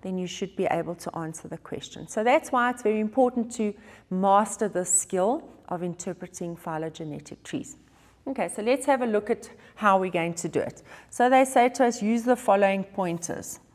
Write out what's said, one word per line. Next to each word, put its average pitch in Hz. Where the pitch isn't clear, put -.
then 185
you 180
should 190
be 190
able 165
to -
answer 160
the 170
question. -
So -
that's 285
why 247
it's 247
very 214
important 233
to 208
master 196
the 180
skill 196
of 175
interpreting 175
phylogenetic 160
trees. -
Okay, 247
so 208
let's 269
have 269
a 247
look 208
at -
how 196
we're 190
going 170
to 170
do 147
it. -
So 247
they 262
say 262
to 247
us, 240
"Use 226
the 247
following 196
pointers." -